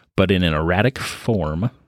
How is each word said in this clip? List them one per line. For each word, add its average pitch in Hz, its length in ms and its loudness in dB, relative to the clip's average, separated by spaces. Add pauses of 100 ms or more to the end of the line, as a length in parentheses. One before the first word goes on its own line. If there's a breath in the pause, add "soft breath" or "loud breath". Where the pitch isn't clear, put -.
(160 soft breath)
but 95 140 2
in 90 120 4
an 82 100 2
erratic 87 460 0
form 90 720 -2 (180)